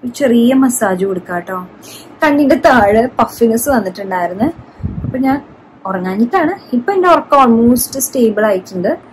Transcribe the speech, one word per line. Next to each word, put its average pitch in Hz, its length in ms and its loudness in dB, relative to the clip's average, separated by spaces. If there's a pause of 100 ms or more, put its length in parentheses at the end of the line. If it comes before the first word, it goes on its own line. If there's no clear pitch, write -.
ഒരു 247 100 -8
ചെറിയ 240 400 2
massage 214 520 0
കൊടുക്കാം 180 340 -6
ട്ടോ. 185 280 -10 (560)
കണ്ണിന്റെ 285 320 4
താഴെ 226 500 4
puffiness 233 640 -2
വന്നിട്ടുണ്ടായിരുന്നു. 190 760 -4 (580)
അപ്പൊ - 140 -6
ഞാൻ 269 280 -2 (400)
ഉറങ്ങാഞ്ഞിട്ടാണ്. 214 880 -2
ഇപ്പൊ 247 180 -2
എന്റെ 370 140 2
ഉറക്കം 277 500 4
almost 240 420 0
stable 220 460 0
ആയിട്ടുണ്ട്. 196 540 -4 (140)